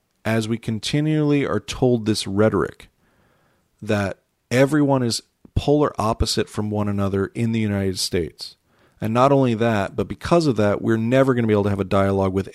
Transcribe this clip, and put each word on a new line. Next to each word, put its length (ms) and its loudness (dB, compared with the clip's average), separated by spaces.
as 240 -2
we 100 -4
continually 880 -2
are 140 -2
told 460 0
this 220 -2
rhetoric 600 0
that 380 -2
everyone 540 2
is 180 -2
polar 480 2
opposite 480 -2
from 220 -6
one 160 -2
another 480 -2
in 160 -2
the 80 0
United 400 -2
States. 560 -6
And 140 -4
not 180 4
only 220 4
that, 420 0
but 120 -2
because 400 0
of 80 0
that, 260 0
we're 160 0
never 380 2
gonna 100 0
be 80 2
able 120 2
to 40 2
have 100 -2
a 40 0
dialogue 500 0
with 220 -2